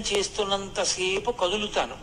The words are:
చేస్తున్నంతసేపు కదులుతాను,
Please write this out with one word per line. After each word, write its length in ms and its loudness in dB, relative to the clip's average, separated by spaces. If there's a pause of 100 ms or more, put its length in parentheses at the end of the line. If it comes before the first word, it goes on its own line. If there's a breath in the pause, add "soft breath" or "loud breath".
చేస్తున్నంతసేపు 1300 0
కదులుతాను, 680 0